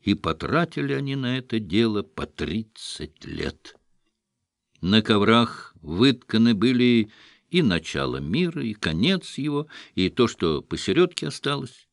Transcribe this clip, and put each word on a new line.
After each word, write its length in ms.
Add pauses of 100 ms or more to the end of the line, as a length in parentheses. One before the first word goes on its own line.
и 120
потратили 760
они 220
на 240
это 200
дело 440
по 240
тридцать 960
лет. 520 (1040)
На 220
коврах 800
вытканы 720
были 560 (400)
и 120
начало 560
мира, 440
и 120
конец 640
его, 280 (280)
и 140
то, 200
что 340
посередке 680
осталось. 640